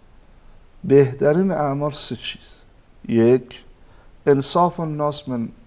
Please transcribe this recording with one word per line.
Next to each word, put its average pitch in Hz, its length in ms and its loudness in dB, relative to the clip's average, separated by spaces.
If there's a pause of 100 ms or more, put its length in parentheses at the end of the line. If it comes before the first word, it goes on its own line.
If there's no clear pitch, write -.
(840)
بهترین 143 680 2
اعمال 147 400 -4
سه - 260 -10
چیز: - 440 -16 (480)
یک، 120 560 2 (600)
انصاف 165 540 0
الناس 147 480 -6
من 117 200 -6 (180)